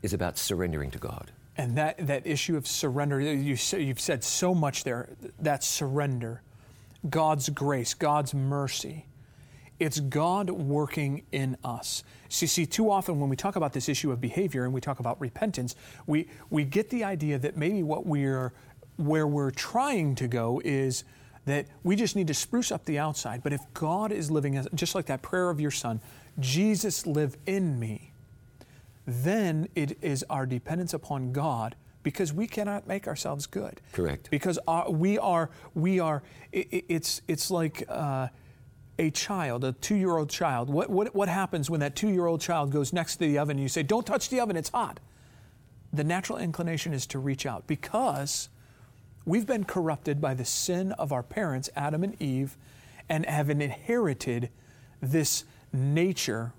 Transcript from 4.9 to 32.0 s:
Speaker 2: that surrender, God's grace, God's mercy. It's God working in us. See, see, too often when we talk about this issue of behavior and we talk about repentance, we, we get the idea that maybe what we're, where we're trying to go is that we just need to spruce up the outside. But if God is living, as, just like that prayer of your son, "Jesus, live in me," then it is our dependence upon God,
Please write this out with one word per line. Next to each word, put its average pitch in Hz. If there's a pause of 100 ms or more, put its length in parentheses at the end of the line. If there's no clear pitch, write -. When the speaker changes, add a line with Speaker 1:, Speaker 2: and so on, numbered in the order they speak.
Speaker 2:
that 147
surrender, 131 (680)
God's 156
grace, 139
God's 147
mercy. 139 (760)
It's 151
God 170
working 147
in 131
us. - (260)
See, -
see, 170
too 220
often 185
when 139
we 131
talk 196
about 151
this 131
issue 147
of 123
behavior 131
and 127
we 127
talk 139
about 120
repentance, 127 (320)
we, 151 (220)
we 151
get 196
the 240
idea 151
that 135
maybe 175
what 151
we're, 135 (460)
where 151
we're 143
trying 214
to 123
go 117
is 135 (420)
that 139 (160)
we 185
just 208
need 185
to 151
spruce -
up -
the 147
outside. 143
But 143
if 139 (120)
God 196
is 160
living, 139
as, 131
just 165
like 170
that 135
prayer 180
of 151
your 147
son, 113 (380)
"Jesus, 185
live 151
in 180
me," 110 (960)
then 156
it 143
is 139
our 135
dependence 160
upon 131
God, 127 (260)